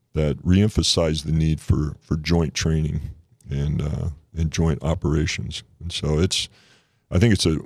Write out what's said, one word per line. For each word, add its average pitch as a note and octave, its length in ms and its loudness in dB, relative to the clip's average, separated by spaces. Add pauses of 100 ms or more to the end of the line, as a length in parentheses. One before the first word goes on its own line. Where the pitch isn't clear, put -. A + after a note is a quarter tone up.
(140)
that D2+ 320 0
reemphasize E2+ 800 2
the D#2 80 -4
need D#2 280 2
for, D2 400 0
for - 160 -4
joint D#2+ 380 0
training D#2 480 -2 (480)
and, C#2+ 320 -2
uh, D#2 280 -4 (280)
and D#2+ 140 -2
joint E2 320 0
operations. D#2 800 -2 (160)
And E2+ 120 -10
so D2+ 280 -2
it's, - 300 0 (600)
I - 80 2
think A2 160 6
it's F2+ 140 2
a, D#2 180 2